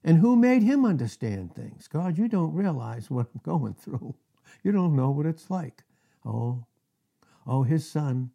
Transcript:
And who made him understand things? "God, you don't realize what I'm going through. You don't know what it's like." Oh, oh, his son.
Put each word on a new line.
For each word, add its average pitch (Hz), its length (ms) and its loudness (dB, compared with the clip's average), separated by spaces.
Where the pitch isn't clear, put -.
And 165 140 6
who 240 180 6
made 247 260 6
him 262 220 4
understand 113 680 -2
things? - 340 -16
"God, 170 300 -4
you 233 100 0
don't 175 240 -2
realize 123 580 -4
what 123 240 -2
I'm - 80 -12
going 147 320 -2
through. - 400 -12
You 196 100 0
don't 180 220 2
know 131 160 2
what 147 140 -2
it's 160 240 -6
like." 175 360 -10
Oh, 117 420 -6
oh, 131 160 0
his 151 280 0
son. 127 440 -4